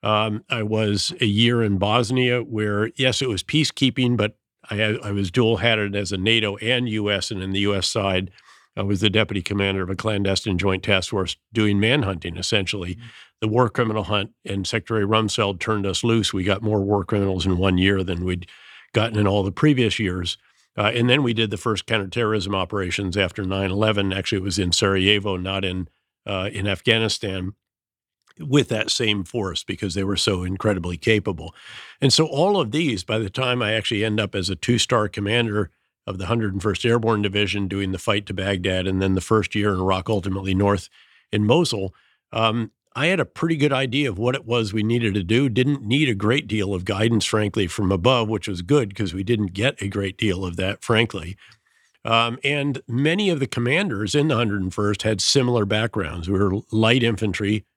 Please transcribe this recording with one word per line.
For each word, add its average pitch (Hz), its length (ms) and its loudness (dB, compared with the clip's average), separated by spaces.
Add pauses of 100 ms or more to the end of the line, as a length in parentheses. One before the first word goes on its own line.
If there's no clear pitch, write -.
Um, 107 460 0
I 120 140 -2
was 107 580 0
a 127 40 2
year 117 380 4
in 101 140 2
Bosnia 123 640 2
where, 107 560 -2
yes, 127 240 0
it 131 80 -2
was 98 120 -4
peacekeeping, 127 760 0
but 107 200 -2 (320)
I, 107 320 0
I 104 100 -6
was 98 200 -2
dual-hatted 110 640 2
as 101 160 -4
a 98 60 -4
nato 107 400 2
and 120 320 -2
U 107 200 -2
S, 98 220 -2
and 98 100 -6
in 95 100 -6
the 98 100 -2
U 101 120 2
S 95 140 -2
side, 95 420 0 (460)
I 104 60 -6
was 98 200 0
the 107 80 4
deputy 101 320 0
commander 98 400 0
of 90 80 -6
a 95 60 -4
clandestine 98 600 0
joint 95 260 -2
task 95 280 0
force 92 260 -4 (160)
doing 104 260 2
manhunting, 98 580 0
essentially. 92 580 -4
Mm-hmm. 117 120 -20 (340)
The 110 60 -2
war 113 220 4
criminal 110 340 -2
hunt, 101 280 -2 (140)
and 98 220 -4
Secretary 110 380 -2
Rumsfeld 104 540 0
turned 107 260 -2
us 95 180 -2
loose. 113 300 2
We 95 100 -2
got 98 180 2
more 107 200 0
war 98 220 0
criminals 98 420 0
in 92 120 2
one 92 200 4
year 95 260 4
than 90 220 -4
we'd 90 220 -4 (460)
gotten 110 240 2
in 104 100 4
all 98 160 4
the 98 80 0
previous 127 480 2
years. 90 380 -4 (400)
Uh, 107 160 2
and 120 160 2
then 139 140 4
we 120 100 0
did 110 180 0
the 107 60 -8
first 107 280 -4
counterterrorism 104 680 -2
operations 92 600 -4
after 98 280 -2
nine 98 260 -2
eleven. 101 420 0
Actually, 95 280 -4
it 92 40 -8
was 95 160 -4
in 90 120 0
Sarajevo, 98 680 2
not 95 260 -4
in, 90 240 -4 (380)
uh, 98 260 -4
in 101 160 -4
Afghanistan, 101 840 0 (840)
with 143 300 2
that 107 200 -2
same 104 340 0
force 95 400 -4
because 98 300 -6
they 95 100 -2
were 98 140 -2
so 92 240 0
incredibly 90 560 -2
capable. 104 560 0 (480)
And 139 100 4
so 156 140 4
all 180 340 2
of 117 120 0
these, 135 320 0
by 110 160 -2
the 104 100 -2
time 123 320 -2
I 107 120 0
actually 107 300 0
end 107 160 0
up 104 140 -2
as 92 160 -2
a 95 60 -2
two-star 107 540 2
commander 104 600 0 (380)
of 95 100 -8
the 95 80 -8
Hundred 107 280 0
and 95 100 -4
first 101 200 0
Airborne 113 380 2
Division 101 460 0
doing 95 240 -2
the 95 80 -4
fight - 260 -2
to - 80 -8
Baghdad, 92 540 0
and 95 140 0
then 95 120 2
the 92 80 0
first 110 320 2
year 104 200 0
in 92 60 -2
Iraq, 95 300 0
ultimately 95 460 -2
north 101 340 2 (420)
in 104 140 2
Mosul, 110 480 2 (380)
um, 113 400 0 (240)
I 139 120 0
had 185 120 0
a 135 60 2
pretty 165 300 -2
good 143 180 2
idea 135 360 0
of 92 100 -6
what 123 160 0
it 131 100 -8
was 113 280 -2
we 107 100 0
needed 113 320 0
to 101 80 0
do. 127 260 2
Didn't 127 340 0
need 131 260 2
a 110 60 0
great 110 320 0
deal 101 280 -2
of 90 100 -6
guidance, 107 400 2
frankly, 104 420 0
from 92 240 0
above, 110 380 2
which 110 180 -4
was 90 140 -6
good 104 340 0
'cause 92 180 -4
we 95 100 -4
didn't 104 300 0
get 113 280 -2
a 101 60 -4
great 98 300 -4
deal 95 260 -2
of 87 140 -6
that, 95 260 -4
frankly. 101 540 0 (640)
Um, 117 400 0
and 143 440 -2
many 160 420 0
of 160 100 0
the 131 80 -2
commanders 120 640 -2
in 147 140 2
the 147 80 2
Hundred 104 260 0
and 92 120 -4
first 104 300 0
had 110 180 0
similar 123 440 2
backgrounds. 95 640 -2
We 95 100 2
were 98 220 2 (100)
light 113 320 4
infantry 107 640 0 (120)